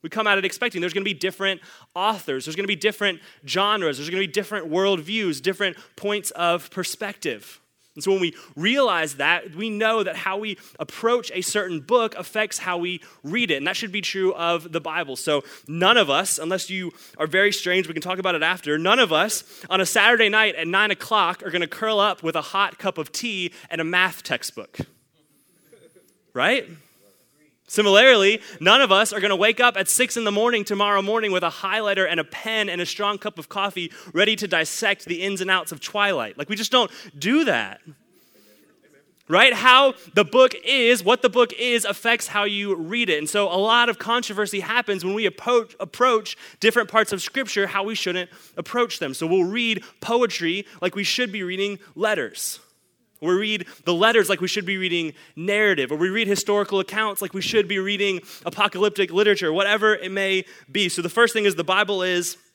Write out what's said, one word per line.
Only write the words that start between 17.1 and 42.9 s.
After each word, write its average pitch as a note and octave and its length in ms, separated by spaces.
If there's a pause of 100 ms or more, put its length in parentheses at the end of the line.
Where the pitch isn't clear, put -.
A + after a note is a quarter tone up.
are D#3 80
very F#3+ 260
strange, F#3 360
we E3 60
can D#3 100
talk F#3 160
about F#3 160
it D#3 80
after, D#3+ 340
none F#3+ 220
of G#3 120
us F3 320 (240)
on F#3 140
a F#3 40
Saturday A3 440
night G#3+ 240
at D#3+ 140
nine G3 240
o'clock F3+ 520
are G3 60
gonna F3 160
curl A3 340
up G3 220
with D#3+ 140
a D#3+ 60
hot G3 360
cup F#3+ 220
of D#3 120
tea F#3+ 400 (200)
and E3 100
a - 20
math F3+ 380
textbook. - 560 (1600)
Right? F#3+ 360 (1000)
Similarly, G#3 720 (200)
none G3+ 180
of A3+ 140
us G#3 180
are G#3 80
gonna G3 160
wake G#3+ 240
up B3 160
at F#3+ 140
six - 260
in A#3 80
the G#3 80
morning A3 320
tomorrow G3+ 380
morning G#3 320
with F3+ 100
a E3+ 60
highlighter G3 600
and E3+ 80
a D#3 60
pen G#3+ 460
and F3 100
a F3+ 60
strong G3+ 320
cup G#3 200
of D#3 120
coffee F#3+ 420 (220)
ready G#3 240
to G#3 100
dissect F3+ 560
the F3 180
ins F#3+ 200
and F#3 100
outs F3+ 220
of D3 80
Twilight. F#3 560
Like, C#3+ 100
we G#3+ 80
just G#3 160
don't B3 180 (300)
do B3 240
that. A#2 380 (1500)
Right? A3+ 260
How B3+ 420 (180)
the G3+ 100
book B3+ 400
is, A#3+ 400
what A#3 180
the B3 80
book A#3+ 300
is, A#3 240
affects A3+ 440
how G#3 180
you G3+ 280
read F#3 360